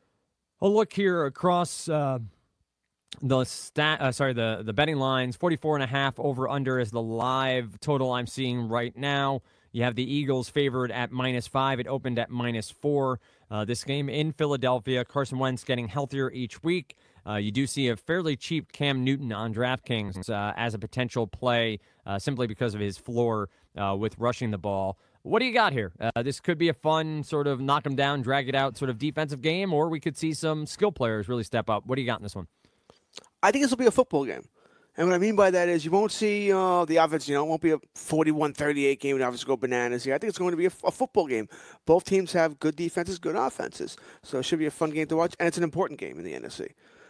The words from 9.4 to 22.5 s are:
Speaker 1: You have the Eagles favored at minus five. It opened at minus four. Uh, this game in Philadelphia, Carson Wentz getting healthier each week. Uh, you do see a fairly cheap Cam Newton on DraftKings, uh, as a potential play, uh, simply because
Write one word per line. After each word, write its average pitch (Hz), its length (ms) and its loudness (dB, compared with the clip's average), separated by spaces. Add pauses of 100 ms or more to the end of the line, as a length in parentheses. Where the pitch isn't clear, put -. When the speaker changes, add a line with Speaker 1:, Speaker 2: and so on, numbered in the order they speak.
Speaker 1:
You 120 140 -2
have 123 100 0
the 120 80 -2
Eagles 135 460 0
favored 127 420 0
at 120 220 -4
minus 127 340 -2
five. 135 320 0
It 123 80 -6
opened 127 320 -4
at 117 100 -2
minus 120 440 -4
four. 139 480 0 (280)
Uh, 107 160 -4
this 117 200 -4
game 143 240 -2
in 151 240 -2
Philadelphia, 127 720 0
Carson 135 340 -4
Wentz 131 240 -2
getting 123 240 -2
healthier 135 460 -4
each 127 320 -8
week. 170 320 -2 (280)
Uh, 107 120 -4
you 104 160 -2
do 131 160 0
see 139 180 -2
a 117 100 0
fairly 160 400 -2
cheap - 360 -6
Cam 139 320 0
Newton 135 280 0
on 107 220 -4
DraftKings, 110 720 -2
uh, 104 280 -2
as 113 180 -2
a 107 40 -6
potential 117 500 -4
play, 117 500 0 (280)
uh, 98 120 -2
simply 123 300 -2
because 107 260 -2